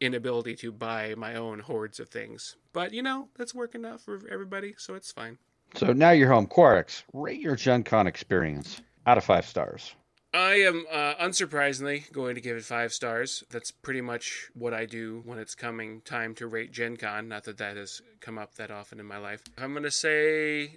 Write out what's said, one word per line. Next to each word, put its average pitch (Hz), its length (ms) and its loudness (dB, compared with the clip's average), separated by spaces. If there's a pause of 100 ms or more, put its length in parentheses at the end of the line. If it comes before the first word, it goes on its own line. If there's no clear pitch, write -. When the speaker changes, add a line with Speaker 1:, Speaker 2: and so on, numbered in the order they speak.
Speaker 1:
inability 120 560 -2
to 117 160 -10
buy 110 420 -6
my 110 200 -10
own 113 240 -8
hordes 107 420 -8
of 117 80 -14
things. 110 480 -14 (160)
But, 180 200 -6
you 233 80 -6
know, 269 360 -6
that's 240 180 -10
working 240 300 -10
out 233 160 -14
for 202 180 -12 (100)
everybody, 196 480 -10
so - 180 -12
it's - 180 -16
fine. 113 240 -12 (380)
Speaker 2:
So - 180 2
now 156 180 8
you're 143 180 10
home. 110 180 8
Quarix, 123 680 6
rate 151 260 -6
your 165 160 0
Gen 123 280 4
Con 107 220 4
experience 80 760 -2 (260)
out 120 100 10
of 95 60 2
five 90 220 6
stars. - 500 -6 (380)
Speaker 1:
I 185 220 4
am, 180 360 4
uh, 147 240 0
unsurprisingly 143 960 -2
going 127 240 -4
to 123 60 -10
give 117 160 -6
it 110 80 -12
five 117 260 -2
stars. 120 580 -4
That's - 220 -10
pretty 131 300 -6
much - 520 -8
what 117 200 -6
I 113 120 -4
do 113 380 -10
when 117 160 -12
it's 110 160 -14
coming 113 460 -10
time 113 340 -6
to 117 100 -12
rate 113 280 -8
Gen 117 240 -6
Con. 107 320 -8
Not 104 160 -12
that 104 140 -12
that 104 180 -8
has 101 240 -14 (180)
come 113 180 -14
up 104 180 -14
that 107 140 -14
often 104 300 -16
in 104 60 -16
my 101 120 -14
life. 104 240 -10 (160)
I'm 131 160 -8
gonna 147 160 -6
say 151 880 0